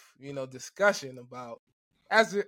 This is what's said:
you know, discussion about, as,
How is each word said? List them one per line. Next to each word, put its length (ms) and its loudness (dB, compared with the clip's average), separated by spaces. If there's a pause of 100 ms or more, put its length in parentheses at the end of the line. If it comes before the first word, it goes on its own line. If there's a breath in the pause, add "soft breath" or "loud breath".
(200)
you 140 -12
know, 120 -6
discussion 720 0
about, 420 -14 (500)
as, 260 4 (120)